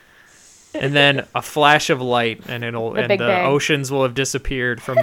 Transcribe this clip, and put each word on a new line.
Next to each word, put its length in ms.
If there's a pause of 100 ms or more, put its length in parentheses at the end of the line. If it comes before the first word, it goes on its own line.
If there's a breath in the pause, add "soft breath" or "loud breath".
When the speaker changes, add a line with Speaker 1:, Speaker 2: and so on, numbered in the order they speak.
(840 soft breath)
Speaker 1:
And 100
then 400
a 80
flash 480
of 120
light, 480
and 140
it'll, 280
Speaker 2:
The 100
Speaker 1:
and 60
Speaker 2:
Big 120
Speaker 1:
the 80
Speaker 2:
Bang. 180
Speaker 1:
oceans 460
will 120
have 100
disappeared 680
from 220